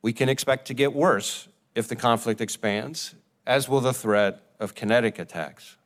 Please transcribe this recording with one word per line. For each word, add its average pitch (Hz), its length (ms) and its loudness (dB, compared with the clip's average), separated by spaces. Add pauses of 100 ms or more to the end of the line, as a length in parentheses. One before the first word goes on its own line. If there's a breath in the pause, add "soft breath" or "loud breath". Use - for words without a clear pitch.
we 117 120 0
can 127 160 0
expect 131 380 0
to - 80 -8
get 139 180 2
worse 139 540 0 (300)
if 113 100 -2
the 123 80 -8
conflict 113 460 0
expands, 113 760 -6 (320)
as 131 220 2
will 135 120 2
the 127 120 2
threat 104 480 2 (180)
of 104 160 -8
kinetic 113 460 2
attacks. - 640 -12